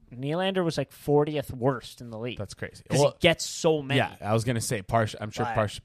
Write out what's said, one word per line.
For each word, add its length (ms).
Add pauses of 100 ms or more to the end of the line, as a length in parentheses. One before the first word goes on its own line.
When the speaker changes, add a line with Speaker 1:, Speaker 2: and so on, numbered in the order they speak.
(140)
Speaker 1:
Nylander 500
was, 140
like, 140
fortieth 600
worst 480
in 100
the 80
league. 200
Speaker 2:
That's 160
crazy. 340
Speaker 1:
'Cause 120
he 40
Speaker 2:
Well, 140
Speaker 1:
gets 260
so 380
many. 160
Speaker 2:
yeah, 220
I 140
was 100
gonna 160
say, 220
part-, 380
I'm 120
sure 120
Speaker 1:
But 120
Speaker 2:
part, 280